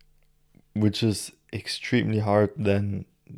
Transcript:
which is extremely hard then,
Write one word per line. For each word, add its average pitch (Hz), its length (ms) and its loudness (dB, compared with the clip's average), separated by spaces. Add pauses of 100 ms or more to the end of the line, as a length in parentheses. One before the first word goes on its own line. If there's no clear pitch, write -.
(720)
which 104 280 2
is 107 300 0 (200)
extremely 107 680 -2
hard 104 360 2
then, 98 500 -2 (320)